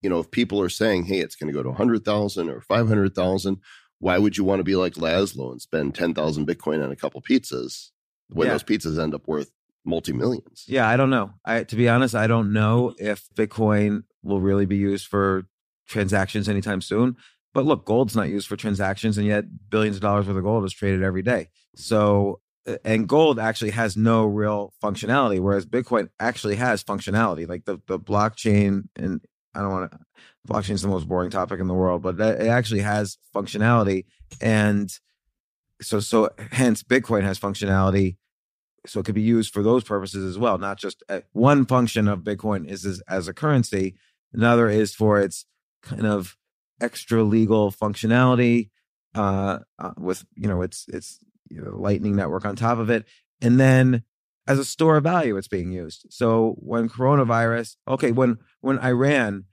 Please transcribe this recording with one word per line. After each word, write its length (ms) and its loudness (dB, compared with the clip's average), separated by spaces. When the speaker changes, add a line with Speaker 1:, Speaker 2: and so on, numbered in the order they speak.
Speaker 1:
you 80 -2
know, 100 0
if 100 -8
people 300 0
are 80 0
saying, 380 0
"Hey, 140 -2
it's 140 -6
gonna 200 -8
go 80 -4
to 80 -6
a 40 -8
hundred 300 0
thousand 460 -2
or 100 -12
five 260 0
hundred 280 2
thousand," 440 -2
why 200 2
would 180 2
you 80 0
wanna 180 2
be 140 0
like 180 0
Laszlo 560 -2
and 100 -16
spend 340 -4
ten 180 -2
thousand 340 -2
Bitcoin 380 -4
on 80 -6
a 40 -10
couple 260 -8
pizzas 680 -4
when 180 0
Speaker 2:
Yeah. 60 2
Speaker 1:
those 100 -4
pizzas 400 -2
end 120 -4
up 120 -12
worth 240 -6
multi-millions? 840 -4
Speaker 2:
Yeah, 180 0
I 120 4
don't 120 2
know. 220 -2
I, 200 -2
to 120 -8
be 120 4
honest, 260 2
I 120 0
don't 260 2
know 460 2
if 360 -6
Bitcoin 680 0
will 200 -2
really 240 2
be 100 0
used 300 -2
for 420 0
transactions 600 -2
anytime 340 -2
soon. 340 0
But 100 0
look, 220 0
gold's 280 2
not 140 0
used 200 -6
for 80 -6
transactions, 600 -2
and 100 0
yet 440 -4
billions 260 0
of 60 -8
dollars 240 2
worth 100 -2
of 60 -2
gold 240 0
is 80 -8
traded 280 0
every 200 -2
day. 260 0
So, 680 2
uh, 180 -8
and 240 0
gold 300 4
actually 320 -2
has 260 -2
no 300 4
real 560 -2
functionality, 580 0
whereas 240 0
Bitcoin 460 -2
actually 360 -4
has 280 -2
functionality. 640 -2
Like, 160 -10
the, 220 -8
the 120 -4
blockchain, 960 0
and 280 -6
I 60 -8
don't 100 -4
wanna, 300 -8
blockchain 260 -4
is 100 -2
the 60 -2
most 200 -2
boring 220 -2
topic 280 -4
in 80 -4
the 60 -2
world, 300 0
but 160 -4
that, 240 0
it 60 0
actually 340 0
has 340 -2
functionality. 720 2
And 500 0
so, 180 -2
so 300 2
hence 320 2
Bitcoin 400 0
has 180 -2
functionality. 800 0
So 160 -8
it 60 -6
could 80 -4
be 80 0
used 320 0
for 80 -2
those 200 2
purposes 440 -6
as 120 -8
well. 200 0
Not 200 -8
just, 300 -12
uh, 120 -6
one 320 4
function 420 2
of 140 0
Bitcoin 480 -4
is 160 -10
as, 240 -6
as 200 -4
a 40 -10
currency. 640 0
Another 340 4
is 260 2
for 240 4
its 280 -2
kind 220 -6
of 320 -2
extra 440 -2
legal 500 4
functionality, 960 2
uh, 460 -2
uh, 180 -10
with, 380 -6
you 120 -6
know, 140 0
its, 280 -8
its 320 -14
you 120 -16
know, 140 -12
Lightning 400 0
Network 280 -2
on 120 -6
top 220 0
of 120 -2
it. 140 0
And 200 6
then 420 6
as 120 2
a 60 -2
store 320 2
of 80 2
value, 320 0
it's 120 -6
being 240 -4
used. 380 -12
So 480 2
when 300 -4
coronavirus, 880 2
okay, 240 0
when, 260 2
when 180 0
Iran 760 0